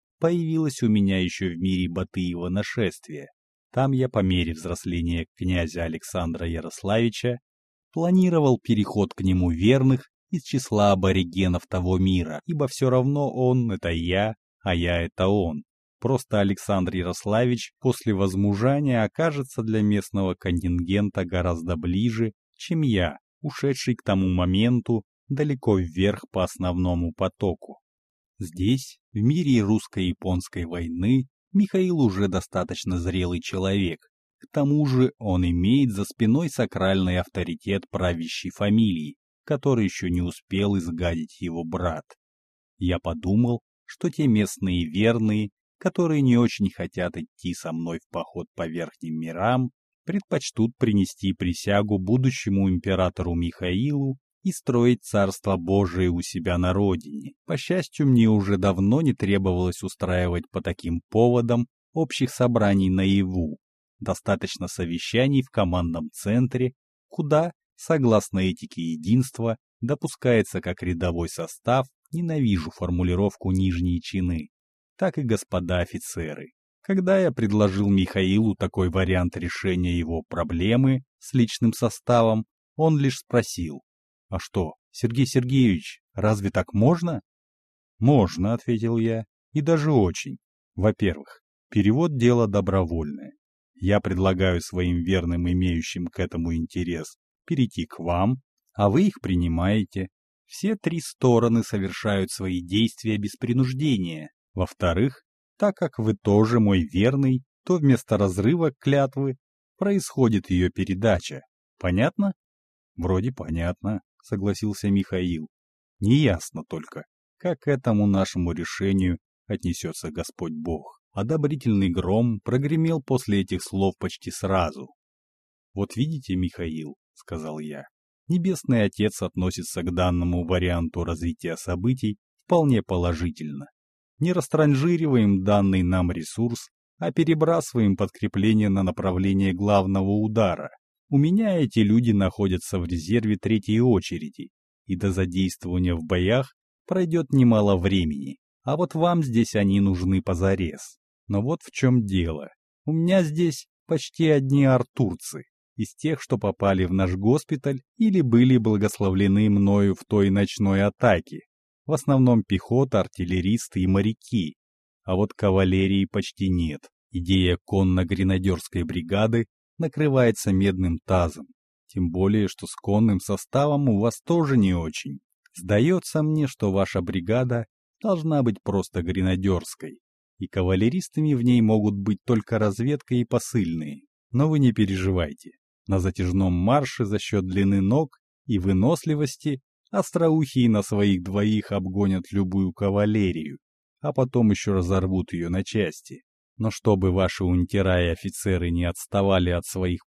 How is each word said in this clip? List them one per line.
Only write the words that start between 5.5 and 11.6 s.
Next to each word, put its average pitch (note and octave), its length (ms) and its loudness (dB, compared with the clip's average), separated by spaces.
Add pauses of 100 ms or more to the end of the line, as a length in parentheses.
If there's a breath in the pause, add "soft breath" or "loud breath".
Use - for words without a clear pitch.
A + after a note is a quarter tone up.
Александра E2 640 -6
Ярославича, G#2+ 920 -4 (540)
планировал E3 640 4
переход G#2 540 0
к - 80 -12
нему F#2 300 2
верных C3 580 2 (200)
из F3 140 -6
числа G#2 480 0
аборигенов F#2 760 0